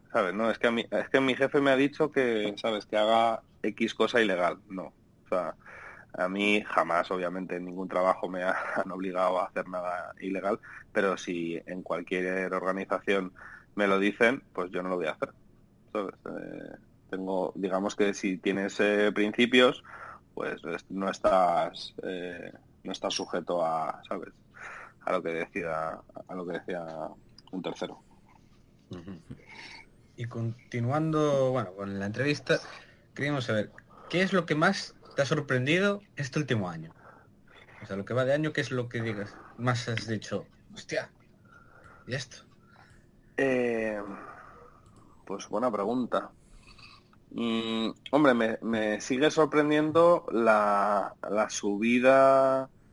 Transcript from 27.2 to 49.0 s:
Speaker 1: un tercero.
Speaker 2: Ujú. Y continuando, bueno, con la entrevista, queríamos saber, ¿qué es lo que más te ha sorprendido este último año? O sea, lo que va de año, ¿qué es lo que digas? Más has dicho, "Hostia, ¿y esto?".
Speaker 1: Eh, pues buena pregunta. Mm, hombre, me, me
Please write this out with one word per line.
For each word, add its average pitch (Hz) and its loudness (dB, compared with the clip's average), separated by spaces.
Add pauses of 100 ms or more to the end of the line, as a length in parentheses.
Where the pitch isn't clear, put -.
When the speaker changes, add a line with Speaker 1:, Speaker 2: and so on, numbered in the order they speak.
Speaker 1:
un 92 -8
tercero. - -8 (840)
Speaker 2:
Ujú. 90 -12 (960)
Y 120 -10
continuando, 131 0
bueno, 110 -2
con 98 -6
la 98 -2
entrevista, 139 0 (560)
queríamos 143 -2
saber, 107 0 (360)
¿qué 175 2
es 190 0
lo 175 2
que 160 0
más 170 2 (220)
te 143 4
ha 135 -2
sorprendido 151 2 (160)
este 143 -4
último 113 0
año? 80 -12 (920)
O 107 -14
sea, 98 -8
lo 98 -4
que 110 -6
va 127 2
de 135 2
año, 151 0
¿qué 151 -2
es 120 -4
lo 123 -2
que 117 -6
digas? 104 -6 (240)
Más 120 -2
has 117 -4
dicho, 104 -4 (260)
"Hostia, - -8 (960)
¿y 117 -6
esto?". - -8 (960)
Speaker 1:
Eh, 120 2 (1300)
pues - -10
buena 113 0
pregunta. 107 -2 (1000)
Mm, 113 -2 (220)
hombre, 139 6
me, 113 0
me 107 0